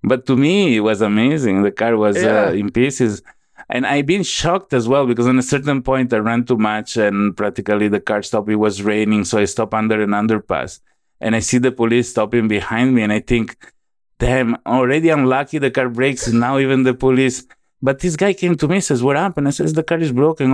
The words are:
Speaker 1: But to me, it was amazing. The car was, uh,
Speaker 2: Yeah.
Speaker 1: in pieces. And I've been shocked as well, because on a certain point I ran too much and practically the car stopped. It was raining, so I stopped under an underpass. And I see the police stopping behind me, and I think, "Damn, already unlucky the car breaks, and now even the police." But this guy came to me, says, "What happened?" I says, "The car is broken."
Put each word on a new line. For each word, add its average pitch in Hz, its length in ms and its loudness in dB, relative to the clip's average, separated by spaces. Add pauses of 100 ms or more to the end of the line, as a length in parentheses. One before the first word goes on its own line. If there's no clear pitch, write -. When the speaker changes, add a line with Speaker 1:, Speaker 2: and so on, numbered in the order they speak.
Speaker 1:
But 123 220 0
to 131 100 2
me, 156 400 2
it 110 40 2
was 107 200 0
amazing. 110 640 2
The 101 80 2
car 113 260 0
was, 104 200 2
uh, - 40 0
Speaker 2:
Yeah. 107 300 2
Speaker 1:
in 101 220 -2
pieces. 123 500 0 (480)
And 123 160 -4
I've 143 180 0
been 180 200 0
shocked 170 500 -4
as 117 140 0
well, 135 180 2
because 120 220 0
on 127 100 4
a 127 40 2 (120)
certain 139 260 -2
point 131 320 0
I 110 60 2
ran 117 260 0
too 123 140 0
much 107 400 -2
and 104 360 0
practically 104 540 -2
the 101 120 0
car 104 220 -4
stopped. 107 280 -4
It 107 60 2
was 104 260 0
raining, 107 420 0
so 107 140 -2
I 104 80 2
stopped 110 260 -4
under 110 300 0
an 101 80 -2
underpass. 101 680 -2 (400)
And 110 160 -2
I - 20 0
see 123 200 0
the 123 140 2
police 117 380 0
stopping 110 380 0
behind 113 460 0
me, 113 80 2
and 104 100 0
I 107 80 0
think, 117 360 -2 (600)
"Damn, 123 480 0
already 131 420 2
unlucky 139 500 0
the 139 120 0
car 127 180 -2
breaks, 127 380 -2
and 117 140 2
now 131 180 0
even 135 240 2
the 127 100 2
police." 131 540 0 (340)
But 135 200 -2
this 175 160 -2
guy 196 180 2
came 175 220 0
to 147 120 -2
me, 185 120 0
says, 131 220 0
"What 139 140 2
happened?" 156 320 -2
I 143 40 0
says, 156 200 -2
"The 156 120 -2
car 165 140 -2
is 156 140 -2
broken." 139 420 2